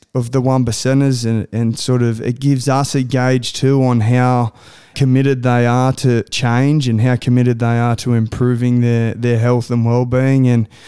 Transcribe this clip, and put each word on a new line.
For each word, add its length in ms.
of 160
the 100
one 240
percenters, 640
and, 260
and 240
sort 260
of 180
it 180
gives 300
us 260
a 80
gauge 500
too 300
on 180
how 520
committed 480
they 240
are 260
to 320
change 640
and 120
how 160
committed 420
they 200
are 180
to 180
improving 640
their, 340
their 240
health 320
and 140
well-being. 640
And 220